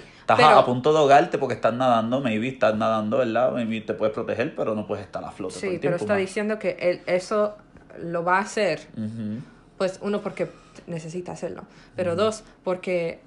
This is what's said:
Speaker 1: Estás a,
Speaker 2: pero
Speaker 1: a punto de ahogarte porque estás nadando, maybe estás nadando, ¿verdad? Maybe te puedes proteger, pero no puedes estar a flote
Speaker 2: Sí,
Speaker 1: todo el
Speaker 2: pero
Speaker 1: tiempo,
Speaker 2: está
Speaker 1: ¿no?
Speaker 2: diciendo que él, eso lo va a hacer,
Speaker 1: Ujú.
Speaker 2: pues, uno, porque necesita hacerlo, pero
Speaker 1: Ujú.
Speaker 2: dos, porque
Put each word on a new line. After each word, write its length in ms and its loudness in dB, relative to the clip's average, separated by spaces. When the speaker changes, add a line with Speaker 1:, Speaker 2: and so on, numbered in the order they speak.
Speaker 1:
Estás 180 4
a, 100 8
Speaker 2:
pero 100 8
Speaker 1:
a 60 6
punto 280 2
de 60 4
ahogarte 400 6
porque 160 -2
estás 180 2
nadando, 480 2
maybe 260 0
estás 300 2
nadando, 400 0
¿verdad? 360 2
Maybe 280 -4
te 140 -6
puedes 180 0
proteger, 420 -4
pero 200 -2
no 100 -6
puedes 180 -6
estar 220 -10
a 60 -12
flote 240 -10
Speaker 2:
Sí, 60 -14
Speaker 1:
todo 100 -4
el 80 -6
Speaker 2:
pero 20 -14
Speaker 1:
tiempo, 120 -4
Speaker 2:
está 80 0
Speaker 1:
¿no? 60 2
Speaker 2:
diciendo 400 -4
que 200 -4
él, 280 0
eso 500 0
lo 240 -4
va 140 2
a 40 0
hacer, 400 -2
Speaker 1:
Ujú. 460 -6
Speaker 2:
pues, 240 -2
uno, 180 -2
porque 260 -6
necesita 460 -10
hacerlo, 320 -10
pero 180 -2
Speaker 1:
Ujú. 80 0
Speaker 2:
dos, 220 0
porque 640 -4